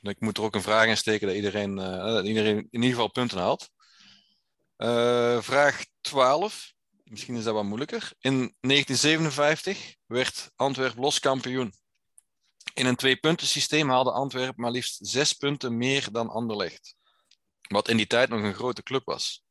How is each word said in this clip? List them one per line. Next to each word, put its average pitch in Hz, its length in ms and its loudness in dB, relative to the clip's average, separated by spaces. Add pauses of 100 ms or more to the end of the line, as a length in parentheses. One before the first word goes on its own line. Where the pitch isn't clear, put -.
Ik 101 180 -8
moet 107 160 -2
er 107 80 -4
ook 107 100 -2
een 101 80 0
vraag 107 240 4
in 110 100 2
steken 107 300 0
dat 95 100 0
iedereen, 101 420 -2
eh, 95 260 -6
dat 107 200 0
iedereen 107 320 2
in 107 140 -6
ieder 120 200 2
geval 120 200 0
punten 117 280 -2
haalt. 104 320 -2 (1040)
Eh, 120 680 2
vraag 139 420 4 (160)
twaalf. 143 720 0 (320)
Misschien 113 320 -10
is 113 80 -6
dat 110 100 0
wat 107 100 0
moeilijker. 123 540 -6
In 131 420 0
negentien 135 360 2
zevenenvijftig 156 1000 0 (100)
werd - 500 -4
Antwerp 131 400 -2
los 135 240 0
kampioen. 127 520 -2 (1000)
In - 120 0
een 123 100 2
twee-punten 139 500 2
systeem 151 420 0
haalde 127 240 4
Antwerp 131 440 -2
maar 120 140 -4
liefst 123 360 -6
zes 139 260 0
punten 139 440 -4
meer 131 360 0
dan 117 160 -4
Anderlecht. 107 680 -6 (720)
Wat 101 200 0
in 117 80 4
die 107 100 2
tijd 123 220 4
nog 113 140 -2
een 104 120 -2
grote 117 280 -6
club 131 220 -4
was. - 460 -8